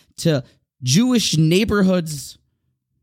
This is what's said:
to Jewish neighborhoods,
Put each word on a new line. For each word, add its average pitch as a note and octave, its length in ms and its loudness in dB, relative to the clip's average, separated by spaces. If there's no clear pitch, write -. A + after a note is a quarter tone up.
to D#3 260 -2
Jewish G3+ 560 0
neighborhoods, F3+ 960 0